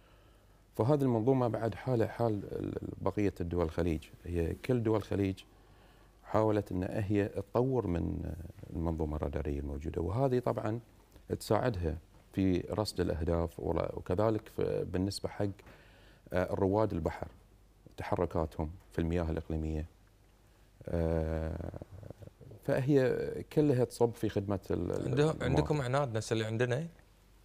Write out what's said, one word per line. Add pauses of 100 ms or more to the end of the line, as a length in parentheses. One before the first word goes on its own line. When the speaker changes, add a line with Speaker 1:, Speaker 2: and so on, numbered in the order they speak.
(760)
Speaker 1:
فهذه
المنظومة
بعد
حالة
حال (200)
ال-، (220)
بقية
الدول
الخليج، (200)
هي
كل
دول
الخليج (880)
حاولت
أن
هي
تطور
من (440)
المنظومة
الرادارية
الموجودة،
وهذه
طبعًا (600)
تساعدها (360)
في (100)
رصد
الأهداف
ولا-،
وكذلك
في،
بالنسبة
حق، (880)
آه،
رواد
البحر (680)
تحركاتهم (220)
في
المياه
الإقليمية. (1000)
آه، (960)
فهي (360)
كلها
تصب
في
خدمة (120)
ال-،
ال-،
Speaker 2:
عنده-،
Speaker 1:
المواطن.
Speaker 2:
عندكم
عناد
نفس
اللي
عندنا؟ (580)